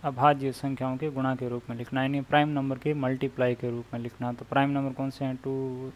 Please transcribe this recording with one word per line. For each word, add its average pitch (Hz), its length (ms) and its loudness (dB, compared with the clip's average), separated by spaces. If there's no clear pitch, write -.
अभाज्य 135 480 4
संख्याओं 131 460 -2
के 151 140 -2
गुणा 131 240 0
के 127 140 -4
रूप 120 200 -4
में 120 80 -6
लिखना, 127 240 -4
यानी 139 200 0
प्राइम 151 280 4
नंबर 135 280 0
के 151 160 0
मल्टीप्लाई 131 640 0
के 123 140 -4
रूप 120 240 -4
में 120 80 -4
लिखना। 120 320 -4
तो 120 120 -10
प्राइम 139 240 4
नंबर 139 240 0
कौन 135 160 -4
से 135 160 -6
हैं? 131 100 -2
टू, 131 600 -4